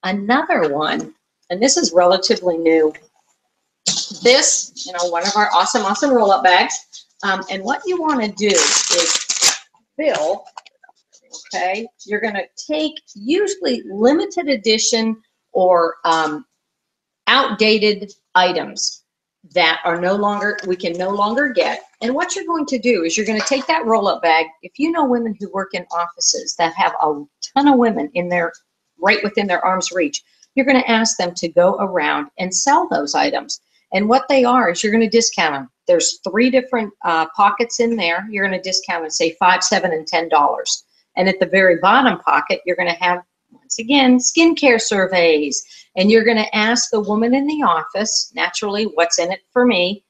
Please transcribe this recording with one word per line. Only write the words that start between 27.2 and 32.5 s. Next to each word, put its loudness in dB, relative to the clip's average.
ton 4
of 6
women 2
in -2
their, -2
right 0
within -2
their -2
arm's -2
reach, -4
you're 2
gonna 4
ask 0
them -4
to -6
go 4
around -2
and -6